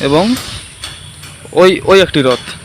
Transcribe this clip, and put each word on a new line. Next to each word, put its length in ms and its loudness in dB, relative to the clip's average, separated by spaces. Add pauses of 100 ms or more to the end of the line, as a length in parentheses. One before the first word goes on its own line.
এবং 160 2 (1400)
ওই, 100 6 (200)
ওই 140 6
একটি 220 -2
রথ 160 -2 (220)